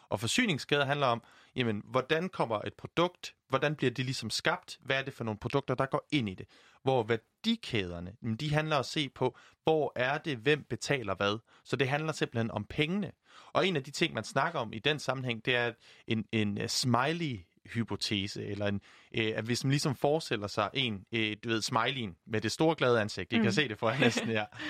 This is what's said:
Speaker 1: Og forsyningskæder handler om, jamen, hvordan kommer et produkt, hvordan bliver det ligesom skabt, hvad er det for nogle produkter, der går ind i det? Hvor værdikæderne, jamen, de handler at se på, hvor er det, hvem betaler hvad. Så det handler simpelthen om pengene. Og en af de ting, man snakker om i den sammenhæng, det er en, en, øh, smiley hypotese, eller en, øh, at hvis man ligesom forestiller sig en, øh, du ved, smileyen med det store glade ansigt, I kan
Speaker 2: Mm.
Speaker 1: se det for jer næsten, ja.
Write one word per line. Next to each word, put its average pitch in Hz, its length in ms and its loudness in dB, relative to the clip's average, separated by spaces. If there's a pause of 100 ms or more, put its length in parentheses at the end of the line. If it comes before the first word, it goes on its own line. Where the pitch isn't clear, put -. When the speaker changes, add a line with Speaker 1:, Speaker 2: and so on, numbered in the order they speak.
Speaker 1:
Og 110 100 0
forsyningskæder 143 640 2
handler 143 220 2
om, 117 160 2 (320)
jamen, 113 300 0
hvordan 143 440 0
kommer 113 360 -2
et 101 80 -6
produkt, - 600 -2 (140)
hvordan 147 260 2
bliver 135 160 2
det 127 140 -4
ligesom 123 240 -4
skabt, - 520 -2
hvad 135 180 0
er - 20 -4
det 131 120 -8
for - 100 -8
nogle 110 160 -4
produkter, 135 360 -2
der 135 100 0
går - 260 -2
ind 123 180 2
i 92 40 -6
det? - 140 -14 (360)
Hvor 131 200 4
værdikæderne, 101 1160 -2
jamen, 110 140 0
de 147 180 -4
handler 156 240 2
at 127 80 0
se 143 240 -4
på, - 280 -2 (260)
hvor 156 320 2
er 131 220 0
det, 151 200 -4
hvem 135 260 2
betaler 110 520 -2
hvad. 101 240 2 (240)
Så - 120 -4
det 127 140 2
handler 151 220 -2
simpelthen 117 400 -2
om 104 140 -4
pengene. 175 460 -2 (420)
Og 151 140 4
en 190 80 2
af 135 80 0
de 143 80 -14
ting, 151 220 0
man 113 100 -4
snakker 156 360 -2
om 110 140 -4
i - 60 -8
den 147 200 0
sammenhæng, 127 460 -4
det 127 100 4
er 120 180 2 (340)
en, 110 240 2
en, 107 300 2
øh, 117 60 -4
smiley 131 800 0 (200)
hypotese, 104 800 -2
eller 101 220 -4
en, 101 140 -2 (360)
øh, 110 180 0
at 110 100 -2
hvis 117 180 0
man 135 80 4
ligesom 147 240 2
forestiller 143 520 0
sig 101 260 0
en, 113 380 -2
øh, 110 320 0
du 117 60 -6
ved, 113 120 2
smileyen 117 540 0 (100)
med 110 160 -2
det 113 100 0
store 160 240 4
glade 120 260 4
ansigt, 104 320 -4
I - 20 4
kan 113 100 4
Speaker 2:
Mm. 98 60 4
Speaker 1:
se 131 160 2
det 107 100 -6
for 117 120 2
jer 117 100 0
næsten, - 300 2
ja. 107 160 0 (240)